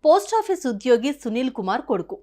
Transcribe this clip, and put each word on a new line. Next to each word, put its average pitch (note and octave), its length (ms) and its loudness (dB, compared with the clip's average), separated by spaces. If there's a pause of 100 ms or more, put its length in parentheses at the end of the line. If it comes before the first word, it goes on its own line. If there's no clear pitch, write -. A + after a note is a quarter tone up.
పోస్ట్ F#4+ 340 4
ఆఫీస్ G4 320 -4
ఉద్యోగి A#3+ 400 0 (120)
సునీల్ B3 360 -4
కుమార్ G3+ 300 -4
కొడుకు. F#3 340 -4